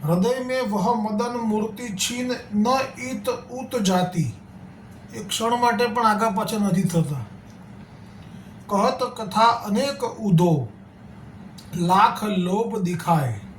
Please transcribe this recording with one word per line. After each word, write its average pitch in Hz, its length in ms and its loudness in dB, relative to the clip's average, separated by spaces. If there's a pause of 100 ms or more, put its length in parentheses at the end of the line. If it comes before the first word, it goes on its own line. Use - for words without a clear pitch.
"હૃદય 214 420 2
મેં 254 240 0
વહ 208 240 2
મદન 220 420 -2
મૂર્તિ 214 520 -2
છીન 240 420 -4 (240)
ન 208 120 4 (340)
ઈત 254 280 -6
ઉત 247 540 -4
જાતિ." 180 500 2 (800)
એક 208 140 -10
ક્ષણ 233 320 0
માટે 240 260 4
પણ 226 200 2
આગા 214 240 4
પાછા 214 280 -2
નથી 196 240 2
થતા. 147 440 0 (1400)
"કહત 220 360 2
કથા 220 400 0
અનેક 233 600 2
ઉધો 170 640 2 (1080)
લાખ 196 480 4
લોભ 202 540 0
દિખાય." 165 600 0 (180)